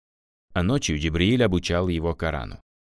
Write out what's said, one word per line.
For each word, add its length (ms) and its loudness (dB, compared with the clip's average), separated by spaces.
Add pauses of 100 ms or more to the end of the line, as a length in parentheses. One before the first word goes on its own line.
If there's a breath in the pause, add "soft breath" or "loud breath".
(540)
А 100 2
ночью 340 0
Джибрииль 460 2
обучал 460 0
его 260 -2
Корану. 460 -6 (200)